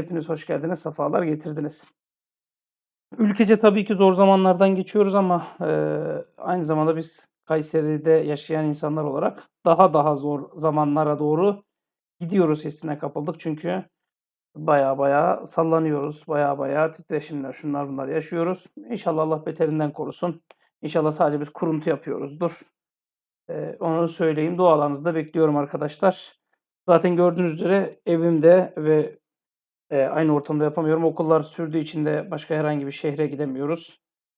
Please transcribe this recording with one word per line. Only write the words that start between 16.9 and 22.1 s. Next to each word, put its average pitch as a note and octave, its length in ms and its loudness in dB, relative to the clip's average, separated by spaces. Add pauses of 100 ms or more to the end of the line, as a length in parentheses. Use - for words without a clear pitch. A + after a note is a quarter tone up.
titreşimler, D3 600 -8
şunlar C#3+ 360 -6
bunlar C3+ 200 -8
yaşıyoruz. E3 580 -4 (100)
İnşallah G3 460 -4
Allah D#3 240 -2
beterinden D#3 460 -2
korusun. D#3+ 500 -8 (400)
İnşallah D#3 300 0
sadece D3+ 280 0
biz D3 120 -10
kuruntu D#3+ 380 -2
yapıyoruzdur. D3 720 -6 (880)